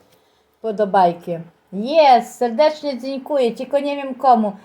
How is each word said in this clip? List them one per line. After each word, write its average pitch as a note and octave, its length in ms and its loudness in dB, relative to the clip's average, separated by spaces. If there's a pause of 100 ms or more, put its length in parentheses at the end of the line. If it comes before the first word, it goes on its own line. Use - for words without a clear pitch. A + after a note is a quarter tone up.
(600)
podobajki. F#3+ 720 0 (420)
Jest, B3 600 2
serdecznie C#4+ 640 -2
dziękuję, C4+ 540 -4
tylko C4 280 -4
nie C#4+ 160 -4
wiem C4+ 200 -10
komu. A#3 380 2 (100)